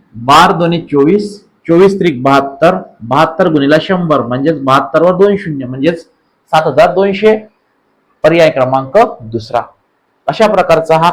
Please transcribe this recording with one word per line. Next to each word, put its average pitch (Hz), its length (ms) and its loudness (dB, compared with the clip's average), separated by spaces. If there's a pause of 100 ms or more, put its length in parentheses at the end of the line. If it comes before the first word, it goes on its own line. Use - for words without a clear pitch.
(140)
बार 147 380 2
दोने 170 280 -2
चोवीस, 160 640 -2 (220)
चोवीस 190 320 4
त्रिक 156 240 -2
बहात्तर, 139 520 0 (280)
बहात्तर 160 460 0
गुणिले 151 320 2
शंभर 170 400 -2
म्हणजेच 135 420 -4
बहात्तर 139 400 0
वर 180 100 4
दोन 196 240 2
शून्य 147 300 -8
म्हणजेच 135 360 -4 (480)
सात 160 160 0
हजार 165 280 2
दोनशे, 202 540 0 (720)
पर्याय 160 280 4
क्रमांक 131 480 -2 (240)
दुसरा. 113 400 -6 (640)
अशा 180 200 0
प्रकारचा 165 500 0
हा 170 160 0